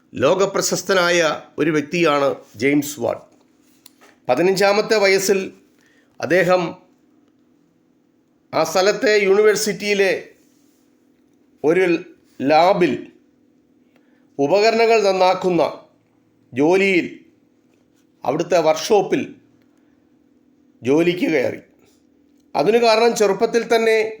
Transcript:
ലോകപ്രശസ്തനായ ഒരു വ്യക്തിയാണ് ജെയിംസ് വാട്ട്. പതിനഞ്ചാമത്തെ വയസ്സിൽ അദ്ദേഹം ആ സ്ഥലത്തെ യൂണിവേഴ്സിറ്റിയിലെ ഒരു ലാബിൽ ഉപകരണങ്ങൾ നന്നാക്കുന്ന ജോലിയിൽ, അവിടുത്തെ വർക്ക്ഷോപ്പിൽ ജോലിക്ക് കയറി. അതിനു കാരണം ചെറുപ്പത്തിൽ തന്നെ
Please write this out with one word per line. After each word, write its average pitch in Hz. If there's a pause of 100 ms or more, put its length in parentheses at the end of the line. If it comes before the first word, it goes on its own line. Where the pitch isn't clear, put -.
(220)
ലോകപ്രശസ്തനായ 180 (380)
ഒരു 151
വ്യക്തിയാണ് 147 (280)
ജെയിംസ് 139
വാട്ട്. 104 (1040)
പതിനഞ്ചാമത്തെ 196
വയസ്സിൽ 196 (800)
അദ്ദേഹം 175 (1900)
ആ 151
സ്ഥലത്തെ 202 (100)
യൂണിവേഴ്സിറ്റിയിലെ 196 (1500)
ഒരു 175 (540)
ലാബിൽ 160 (1400)
ഉപകരണങ്ങൾ 220
നന്നാക്കുന്ന 185 (880)
ജോലിയിൽ, 170 (1160)
അവിടുത്തെ 165
വർക്ക്ഷോപ്പിൽ 156 (1600)
ജോലിക്ക് 170
കയറി. 135 (960)
അതിനു 196
കാരണം 233
ചെറുപ്പത്തിൽ 220
തന്നെ 226 (260)